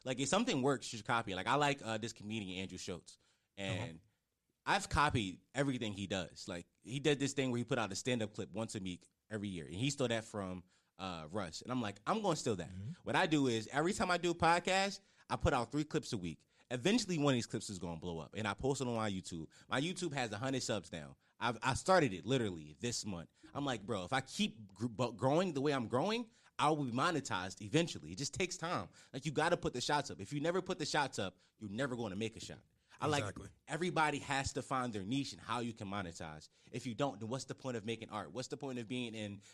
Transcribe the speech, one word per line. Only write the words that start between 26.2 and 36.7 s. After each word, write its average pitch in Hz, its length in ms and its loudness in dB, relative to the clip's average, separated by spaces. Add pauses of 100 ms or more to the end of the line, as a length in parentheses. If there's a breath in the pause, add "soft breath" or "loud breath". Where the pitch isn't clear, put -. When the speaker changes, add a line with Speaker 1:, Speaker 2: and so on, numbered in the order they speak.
Speaker 1:
I 185 120 6
will 147 140 2
be 120 80 -2
monetized 123 680 0
eventually." 107 480 0
It 95 80 -8
just 139 160 -4
takes 180 220 -2
time. 156 320 -2 (240 loud breath)
Like, 143 140 -6
you 156 60 -4
gotta 160 260 4
put 165 160 -2
the 123 80 -2
shots 147 280 2
up. 87 100 -8
If 101 120 -8
you 147 80 0
never 175 220 2
put 185 160 -2
the 151 80 -2
shots 143 320 0
up, 95 160 -2 (260 soft breath)
you're 104 100 -8
never 123 240 -2
gonna 110 220 -4
make 110 200 -2
a 90 40 -12
shot. 73 180 -12 (400 loud breath)
I 135 100 0
like, 147 160 4
Speaker 2:
Exactly. 98 240 -8 (200)
Speaker 1:
everybody 156 520 2
has 135 340 0
to 131 80 -2
find 127 280 0
their 104 140 -4
niche 131 300 -2
and 80 80 -16
how 117 180 -2
you 120 140 -4
can 107 120 -8
monetize. 87 600 -6 (240 soft breath)